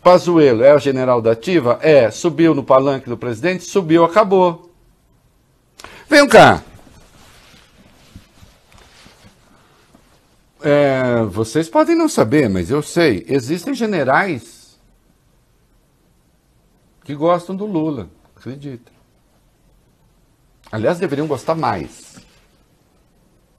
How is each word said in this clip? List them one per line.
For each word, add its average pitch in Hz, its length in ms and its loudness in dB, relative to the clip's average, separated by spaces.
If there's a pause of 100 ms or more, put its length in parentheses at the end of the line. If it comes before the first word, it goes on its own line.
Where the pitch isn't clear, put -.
Pazuello 160 600 4
é 143 120 8
o 143 40 2
general 127 440 -2
da 113 80 2
ativa? 120 500 -2
É. 143 300 4
Subiu 160 420 0
no 139 100 -2
palanque 135 460 0
do 117 80 -8
presidente? 127 460 -6
Subiu, 170 420 0
acabou. 185 680 0 (1400)
Vem 285 200 4
cá. 151 360 6 (4000)
É, 135 640 0
vocês 110 460 -4
podem 311 260 0
não 330 140 0
saber, 127 400 0
mas 92 200 -4
eu 143 120 -2
sei. 147 460 -2
Existem 139 460 -6
generais 180 1040 -4 (2250)
que 143 120 -12
gostam 170 400 -2
do 196 100 -10
Lula, 156 440 -6 (260)
acredita. 135 560 -18 (1800)
Aliás, 127 280 -4
deveriam 147 260 -6
gostar 151 300 -6
mais. 113 600 -8 (1400)